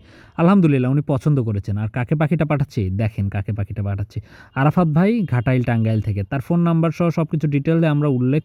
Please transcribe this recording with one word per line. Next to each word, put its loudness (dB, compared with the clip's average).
আলহামদুলিল্লাহ, 4
উনি 2
পছন্দ 0
করেছেন। -4
আর -4
কাকে -4
পাখিটা 0
পাঠাচ্ছি, -2
দেখেন -2
কাকে -4
পাখিটা -6
পাঠাচ্ছি। -6
আরাফাত 2
ভাই 2
ঘাটাইল 0
টাঙ্গাইল 0
থেকে, -4
তার -6
ফোন -2
নাম্বার 2
সহ 0
সব -2
কিছু -2
ডিটেইলে 0
আমরা 2
উল্লেখ 0